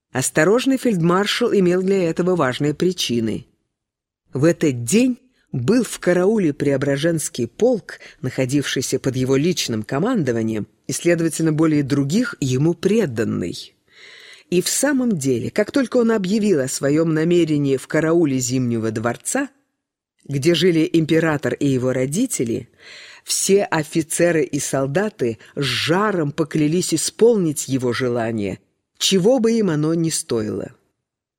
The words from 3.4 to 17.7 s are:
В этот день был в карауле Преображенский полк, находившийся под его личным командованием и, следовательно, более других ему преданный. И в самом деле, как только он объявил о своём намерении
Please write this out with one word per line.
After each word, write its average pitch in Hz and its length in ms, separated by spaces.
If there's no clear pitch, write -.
В 131 100
этот 151 400
день 240 360
был 185 320
в - 140
карауле 180 520
Преображенский 139 960
полк, - 520
находившийся 131 800
под 127 160
его 131 220
личным 139 460
командованием 123 840
и, - 40
следовательно, 165 600
более 151 300
других 139 580
ему 135 320
преданный. 117 1000
И 180 120
в - 60
самом 254 500
деле, 127 320
как - 220
только 269 240
он 233 160
объявил 202 480
о 131 80
своём 156 460
намерении 156 640